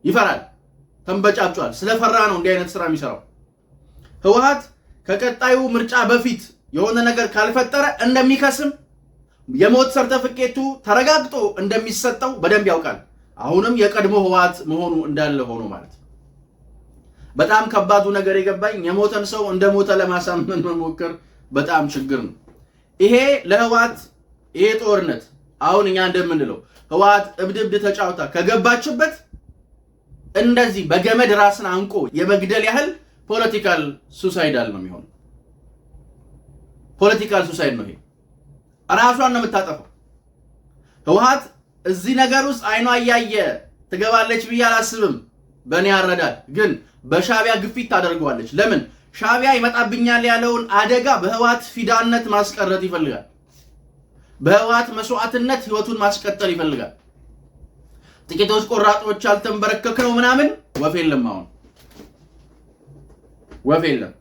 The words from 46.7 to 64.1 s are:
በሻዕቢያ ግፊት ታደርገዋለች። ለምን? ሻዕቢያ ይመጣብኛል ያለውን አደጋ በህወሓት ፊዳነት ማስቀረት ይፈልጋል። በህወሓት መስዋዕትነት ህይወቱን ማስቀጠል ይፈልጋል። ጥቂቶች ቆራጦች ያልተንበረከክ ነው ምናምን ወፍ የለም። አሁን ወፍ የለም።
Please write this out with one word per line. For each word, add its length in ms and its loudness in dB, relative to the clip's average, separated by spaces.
በሻዕቢያ 520 0
ግፊት 320 -8
ታደርገዋለች። 640 -2
ለምን? 280 2
ሻዕቢያ 380 0
ይመጣብኛል 720 0
ያለውን 480 0
አደጋ 340 2
በህወሓት 500 0
ፊዳነት 600 0
ማስቀረት 560 -2
ይፈልጋል። 420 -4
በህወሓት 500 2
መስዋዕትነት 720 -4
ህይወቱን 360 -4
ማስቀጠል 520 -2
ይፈልጋል። 420 -4
ጥቂቶች 380 0
ቆራጦች 580 0
ያልተንበረከክ 760 -2
ነው 140 0
ምናምን 360 4
ወፍ 180 -2
የለም። 300 0
አሁን 200 -8
ወፍ 200 0
የለም። 360 -4